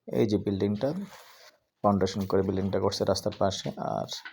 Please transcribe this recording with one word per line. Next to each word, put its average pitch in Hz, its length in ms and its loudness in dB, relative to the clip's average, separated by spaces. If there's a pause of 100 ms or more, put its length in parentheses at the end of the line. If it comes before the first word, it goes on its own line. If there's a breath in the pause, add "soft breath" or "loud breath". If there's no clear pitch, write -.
(120)
এই 123 140 4
যে 104 120 4
বিল্ডিংটা 104 560 0 (880 loud breath)
ফাউন্ডেশন 98 440 2
করে 98 160 2
বিল্ডিংটা 95 380 0
করছে 98 260 0
রাস্তার 101 340 0
পাশে। - 380 0
আর - 280 -4 (280 loud breath)